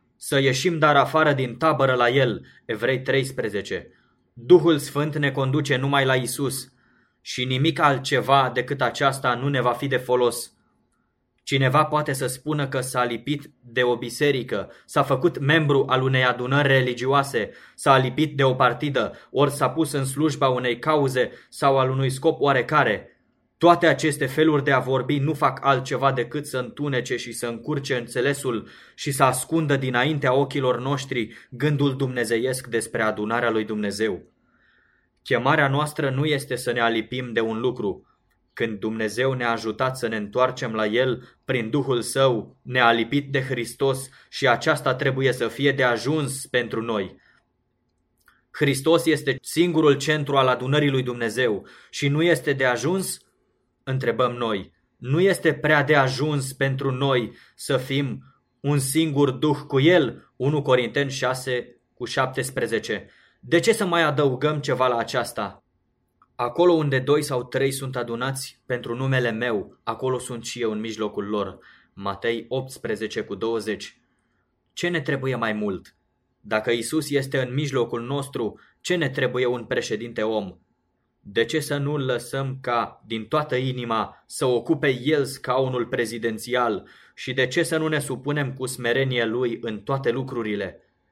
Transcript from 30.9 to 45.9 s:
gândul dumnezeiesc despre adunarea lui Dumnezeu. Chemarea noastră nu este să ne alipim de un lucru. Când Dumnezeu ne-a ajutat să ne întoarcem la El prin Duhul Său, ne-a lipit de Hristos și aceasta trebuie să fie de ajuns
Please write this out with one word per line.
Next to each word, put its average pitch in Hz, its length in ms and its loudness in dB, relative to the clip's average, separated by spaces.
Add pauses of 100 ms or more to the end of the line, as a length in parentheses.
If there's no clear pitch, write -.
gândul 139 460 0
dumnezeiesc 127 720 -2
despre 113 340 -2
adunarea 110 480 0
lui 110 160 0
Dumnezeu. 104 560 -2 (1040)
Chemarea 139 440 2
noastră 143 420 -2
nu 135 160 -2
este 135 300 -2
să 120 160 -4
ne 120 80 -2
alipim 117 540 -2
de 113 60 0
un 110 200 -2
lucru. 120 580 -4 (360)
Când 113 260 -6
Dumnezeu 110 540 -2
ne-a 123 180 -2
ajutat 117 460 -4
să 120 100 -2
ne 110 80 -4
întoarcem 117 580 -2
la 107 120 0
El 120 600 -2
prin 117 240 -2
Duhul 131 320 0
Său, 123 600 0
ne-a 123 300 4
lipit 127 400 0
de 139 100 0
Hristos 135 680 -2 (200)
și - 180 -2
aceasta 131 480 2
trebuie 131 360 0
să 120 160 -2
fie 135 240 0
de 131 120 0
ajuns 127 640 0